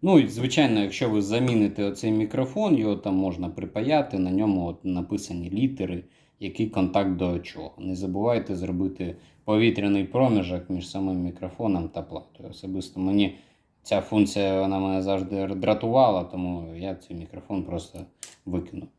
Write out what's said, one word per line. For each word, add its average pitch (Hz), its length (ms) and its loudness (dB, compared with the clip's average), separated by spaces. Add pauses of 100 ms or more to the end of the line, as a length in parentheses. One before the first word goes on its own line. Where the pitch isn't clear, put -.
Ну 175 180 8
і, 135 80 4
звичайно, 120 540 2
якщо 101 280 0
ви 107 120 2
заміните 107 600 2
оцей 101 280 -2
мікрофон, 131 640 2
його 107 180 2
там 95 200 -2
можна 90 340 -2
припаяти, 110 680 -2
на 92 120 0
ньому 95 360 2
от 85 180 -10
написані 90 640 -4
літери, 95 540 -2 (360)
який 107 300 -4
контакт 95 420 2
до 87 280 0
чого. 80 380 -12
Не 95 180 -6
забувайте 98 600 -2
зробити 90 600 -4 (280)
повітряний 101 600 4
проміжок 98 680 2
між 90 200 -4
самим 95 280 -2
мікрофоном 90 720 -2
та 85 120 -8
платою. - 480 -14
Особисто 95 500 -8
мені 98 360 4 (480)
ця 101 180 2
функція, 98 600 2
вона 95 180 0
мене 95 220 0
завжди 95 460 -2
дратувала, 104 760 2
тому 87 420 -6 (100)
я 92 200 -8
цей 87 220 -14
мікрофон 85 460 -8
просто 85 360 -8 (460)
викинув. 90 420 -6 (120)